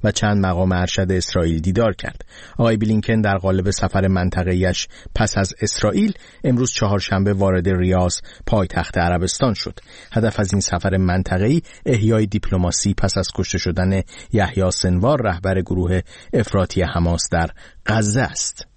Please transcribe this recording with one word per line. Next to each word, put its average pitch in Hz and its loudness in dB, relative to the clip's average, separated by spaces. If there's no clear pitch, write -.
و 104 2
چند 101 2
مقام 92 2
ارشد 92 0
اسرائیل 85 0
دیدار 95 0
کرد. - -12
آقای 113 2
بلینکن 110 2
در 101 2
قالب 95 0
سفر 95 0
منطقه‌ایش 90 0
پس 110 0
از 95 0
اسرائیل 110 0
امروز 127 2
چهارشنبه 101 0
وارد 95 2
ریاض، 90 2
پایتخت - 0
عربستان 90 0
شد. - -8
هدف 110 0
از 98 0
این 101 2
سفر 95 -2
منطقه‌ای 95 2
احیای 110 2
دیپلماسی 98 0
پس 95 0
از 90 -2
کشته 92 -2
شدن 92 0
یحیی 95 2
سنوار، 101 2
رهبر 95 -2
گروه 90 0
افراطی 98 0
حماس 85 0
در 82 0
غزه 107 0
است. - -6